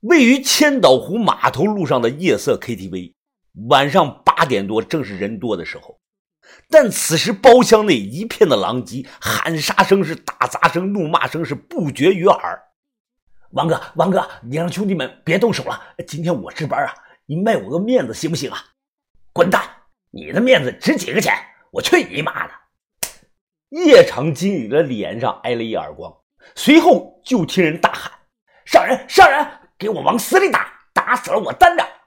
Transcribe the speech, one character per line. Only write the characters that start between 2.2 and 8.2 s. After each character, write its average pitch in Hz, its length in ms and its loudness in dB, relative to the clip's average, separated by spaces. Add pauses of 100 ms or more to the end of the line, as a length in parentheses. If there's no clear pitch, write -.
色 120 180 -2
K - 180 -8
T 98 140 -12
V， 90 260 -12 (540)
晚 139 220 4
上 147 340 0
八 - 220 2
点 101 200 -2
多 110 140 -2
正 151 240 -4
是 101 140 -12
人 101 200 -6
多 110 160 -4
的 85 80 -8
时 - 140 -12
候， - 240 -20 (720)
但 285 200 6
此 - 280 -2
时 208 160 -2
包 247 280 8
厢 214 220 4
内 170 140 2
一 113 260 -8